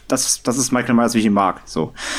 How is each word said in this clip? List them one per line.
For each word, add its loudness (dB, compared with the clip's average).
das, -2
das -2
ist -2
Michael 2
Myers, 2
wie 2
ich 2
ihn 2
mag, 2
so. -4